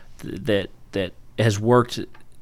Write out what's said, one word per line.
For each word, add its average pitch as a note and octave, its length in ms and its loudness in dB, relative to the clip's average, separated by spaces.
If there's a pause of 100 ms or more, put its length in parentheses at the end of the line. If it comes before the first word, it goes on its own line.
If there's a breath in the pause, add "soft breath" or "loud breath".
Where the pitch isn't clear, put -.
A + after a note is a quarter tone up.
(200 soft breath)
th-, - 240 -8
that, G2 260 2 (240)
that F#2+ 200 -2 (240)
has A2 220 4
worked, A#2+ 400 4 (420)